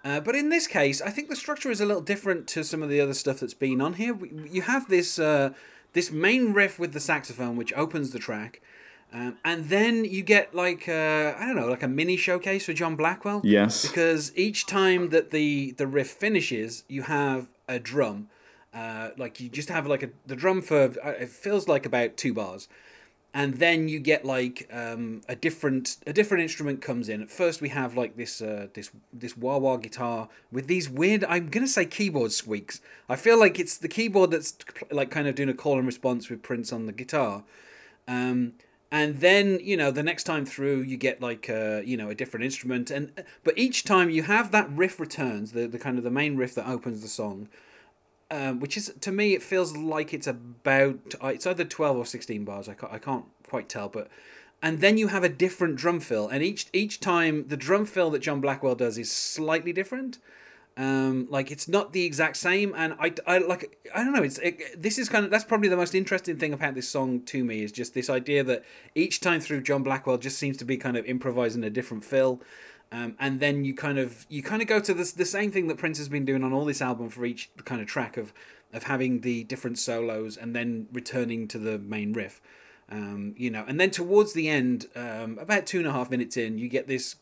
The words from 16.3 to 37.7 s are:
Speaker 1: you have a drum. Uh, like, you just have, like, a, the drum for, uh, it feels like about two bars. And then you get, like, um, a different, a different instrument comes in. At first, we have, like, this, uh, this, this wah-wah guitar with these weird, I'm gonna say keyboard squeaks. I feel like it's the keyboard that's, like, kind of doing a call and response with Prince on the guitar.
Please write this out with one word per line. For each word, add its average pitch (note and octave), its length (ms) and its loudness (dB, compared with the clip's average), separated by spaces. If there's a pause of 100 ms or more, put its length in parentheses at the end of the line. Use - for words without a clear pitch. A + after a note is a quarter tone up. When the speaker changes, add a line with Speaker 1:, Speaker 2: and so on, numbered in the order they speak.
Speaker 1:
you C3+ 140 -6
have C#3 440 0 (220)
a B2+ 100 -4
drum. A2 520 -2 (420)
Uh, A2+ 460 -8
like, B2 220 -10
you B2 80 -8
just C#3+ 200 -8
have, E3 200 -2
like, C#3+ 160 2
a, A2+ 60 -10 (180)
the C3 80 -8
drum F#3 260 2
for, C#3 400 4
uh, D3 160 -4
it B2 100 -6
feels G3+ 380 -2
like C#3+ 180 4
about A#2+ 320 0
two C3 160 -2
bars. G2 360 -6 (680)
And C#3 200 0
then D#3+ 340 4
you D3+ 100 -4
get, D3 260 2
like, B2+ 480 -2
um, A#2 560 -8
a B2 60 -6
different, C3+ 640 0 (100)
a D3 60 -8
different G#3 320 4
instrument D3 360 -4
comes A#2+ 280 -4
in. G#2+ 120 -4
At G#2+ 120 -12
first, E3+ 280 0
we C#3+ 100 -4
have, B2 260 -2
like, B2 200 -2
this, A#2 240 -8
uh, G#2 340 -6
this, G2+ 180 -12 (200)
this A#2 240 -12
wah-wah C3 400 0
guitar A2+ 520 -6 (240)
with C3+ 160 -6
these F3 200 2
weird, F#3 360 4
I'm E3+ 240 0
gonna A#3 180 0
say G#3 180 2
keyboard D3+ 460 0
squeaks. - 500 -4 (280)
I C3 80 0
feel A#3 240 8
like F#3+ 180 8
it's F3 180 -2
the E3 120 -4
keyboard G3 420 4
that's, D#3 260 -2 (360)
like, C#3 180 0
kind D3 160 0
of C3+ 80 0
doing C#3 140 0
a B2+ 60 0
call C#3 220 2
and C3 100 2
response B2 440 -2
with A2+ 100 -8
Prince A#2+ 320 -6
on A2+ 140 -6
the G#2+ 60 -8
guitar. A2+ 500 -2 (640)